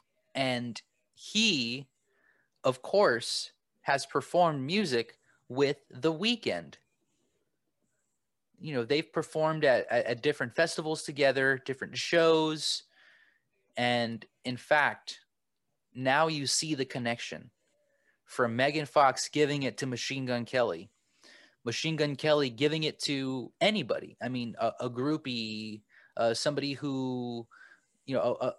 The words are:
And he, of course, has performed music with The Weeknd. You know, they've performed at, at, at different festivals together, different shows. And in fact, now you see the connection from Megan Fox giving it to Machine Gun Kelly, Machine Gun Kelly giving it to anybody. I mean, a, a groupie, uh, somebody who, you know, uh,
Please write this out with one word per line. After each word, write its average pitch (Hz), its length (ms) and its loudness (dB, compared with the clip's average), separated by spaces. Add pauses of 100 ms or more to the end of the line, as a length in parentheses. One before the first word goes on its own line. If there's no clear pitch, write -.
(340)
And 123 460 -2 (340)
he, 139 720 0 (800)
of 131 160 2
course, - 720 2 (300)
has 139 240 0
performed 151 580 2
music 147 540 -2 (320)
with 135 260 2 (140)
The 156 240 0
Weeknd. 123 640 -2 (1800)
You 156 160 -10
know, 120 100 0
they've 143 280 0
performed 156 540 0
at, 120 240 6
at, 117 160 2
at 117 160 -4
different 143 340 -2
festivals 160 460 0
together, 135 640 2
different 127 320 -6
shows. 160 840 2 (920)
And 120 480 0 (200)
in 127 120 -6
fact, 135 640 0 (760)
now 135 320 2
you 147 220 -2
see 156 260 -2
the 131 100 -2
connection 120 640 -6 (760)
from 117 320 0
Megan 143 300 0
Fox 135 420 4
giving 147 340 2
it 123 160 -4
to 143 80 -4
Machine 131 400 -4
Gun 120 180 -2
Kelly, 104 460 -2 (720)
Machine 151 300 -2
Gun 147 220 0
Kelly 147 340 2
giving 147 320 0
it 147 180 -4
to 131 600 -4
anybody. 180 600 0
I 117 80 -4
mean, 123 300 -6
a, 113 220 0
a 123 100 -4
groupie, 117 920 -6 (340)
uh, 113 180 2
somebody 143 380 -2
who, 127 760 -4 (580)
you 135 120 -4
know, 120 240 0
uh, 123 180 0